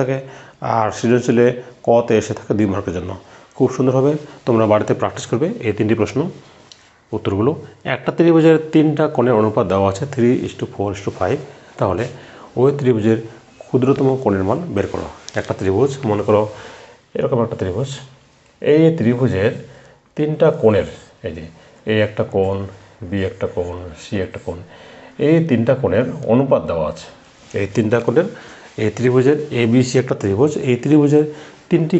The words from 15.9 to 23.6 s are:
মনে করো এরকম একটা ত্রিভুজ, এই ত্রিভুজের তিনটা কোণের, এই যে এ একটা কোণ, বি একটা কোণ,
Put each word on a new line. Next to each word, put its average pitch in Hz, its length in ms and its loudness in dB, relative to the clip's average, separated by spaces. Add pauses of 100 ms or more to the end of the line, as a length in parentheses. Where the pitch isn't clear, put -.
মনে 104 180 0
করো 107 140 4 (760)
এরকম 127 260 0
একটা 107 160 -6
ত্রিভুজ, 104 300 -4 (840)
এই 160 100 6 (160)
ত্রিভুজের 117 540 2 (640)
তিনটা 151 320 2 (140)
কোণের, 101 260 4 (380)
এই 85 100 -6
যে 80 80 -14 (480)
এ - 20 2 (120)
একটা 107 180 -4 (100)
কোণ, 98 220 0 (520)
বি 98 100 -4 (120)
একটা - 160 -8 (100)
কোণ, 87 200 -6 (260)